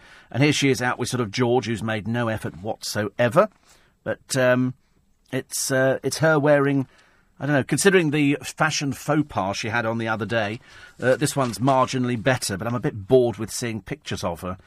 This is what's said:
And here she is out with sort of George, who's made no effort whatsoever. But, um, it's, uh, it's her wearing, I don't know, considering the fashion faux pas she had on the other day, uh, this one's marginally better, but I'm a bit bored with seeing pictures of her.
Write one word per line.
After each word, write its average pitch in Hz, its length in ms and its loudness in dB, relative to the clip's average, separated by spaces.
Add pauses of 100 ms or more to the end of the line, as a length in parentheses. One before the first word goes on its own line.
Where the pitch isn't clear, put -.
(300)
And 123 120 0
here 147 100 4
she 139 180 2
is 127 120 0
out 123 160 -2
with 123 100 -4
sort 123 120 -4
of 110 100 -2
George, 120 360 2
who's 107 180 -4
made 110 240 -4
no 117 180 -2
effort 107 340 -6
whatsoever. 113 880 0 (540)
But, - 340 -6
um, 127 380 2 (560)
it's, - 400 -6
uh, 131 320 2
it's 135 160 -4
her 156 200 4
wearing, 139 500 2 (500)
I - 80 -6
don't 147 80 0
know, 131 100 2
considering 180 460 4
the 143 320 2
fashion 147 500 -4
faux 147 360 0
pas 98 280 -2
she 117 120 -6
had 113 180 -2
on 113 100 -2
the 113 120 -4
other 110 180 -2
day, 110 340 -4 (400)
uh, 123 160 2
this - 180 -2
one's 120 240 -2
marginally 127 640 2
better, 117 360 0
but 104 80 -6
I'm 120 80 -4
a 120 60 -2
bit 107 280 -6
bored 123 300 4
with 107 120 -6
seeing 113 300 -6
pictures - 440 -10
of 85 180 -4
her. 92 240 -8